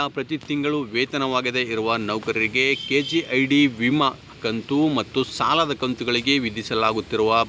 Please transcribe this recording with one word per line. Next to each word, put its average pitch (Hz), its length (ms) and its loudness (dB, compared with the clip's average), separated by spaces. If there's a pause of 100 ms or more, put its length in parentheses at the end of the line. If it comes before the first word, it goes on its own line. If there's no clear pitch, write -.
ಪ್ರತಿ 135 300 -6
ತಿಂಗಳು 147 440 -2
ವೇತನವಾಗದೇ 127 800 -2
ಇರುವ 113 340 0
ನೌಕರರಿಗೆ 110 800 0
ಕೆ 139 260 0
ಜಿ 160 300 0
ಐ 131 140 2
ಡಿ 143 220 6
ವಿಮಾ 127 440 2 (300)
ಕಂತು 117 460 0
ಮತ್ತು 131 360 0
ಸಾಲದ 143 500 0
ಕಂತುಗಳಿಗೆ 120 680 0
ವಿಧಿಸಲಾಗುತ್ತಿರುವ 110 1080 0